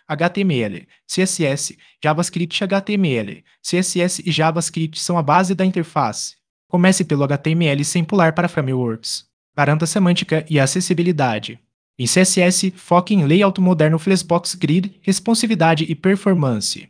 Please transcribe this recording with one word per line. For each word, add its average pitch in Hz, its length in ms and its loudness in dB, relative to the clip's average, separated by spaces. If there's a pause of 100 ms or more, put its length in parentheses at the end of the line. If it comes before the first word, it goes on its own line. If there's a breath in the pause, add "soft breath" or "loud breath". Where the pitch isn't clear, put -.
H 160 220 -2
T 190 100 -4
M 175 180 0
L, 101 300 -6 (180 soft breath)
C - 160 -2
S 185 220 -2
S, 139 340 -4 (240 soft breath)
JavaScript. 170 640 -2
H 196 160 0
T 196 140 -6
M 185 200 0
L, 101 300 -6 (160)
C - 180 -2
S 180 220 -2
S 180 240 -2
e 175 60 -2
JavaScript 160 720 -2
são 175 180 -2
a 165 40 0
base 180 320 2
da 185 120 0
interface. 156 720 -4 (320)
Comece 185 360 2
pelo 143 200 0
H 139 120 0
T 156 140 -4
M 165 160 0
L 143 180 0
sem 170 200 -2
pular 165 280 2
para 170 160 0
frameworks. 127 800 -4 (320)
Garanta 151 280 2
semântica 175 640 0
e 147 100 4
acessibilidade. 147 960 0 (400)
Em 127 80 -4
C 180 140 2
S 185 180 2
S, 185 380 2
foque 180 380 0
em 180 100 4
layout 190 340 2
moderno, 165 400 2
flexbox, 175 560 0
grid, 180 460 -2
responsividade 190 880 0
e 165 60 -4
performance. 175 960 0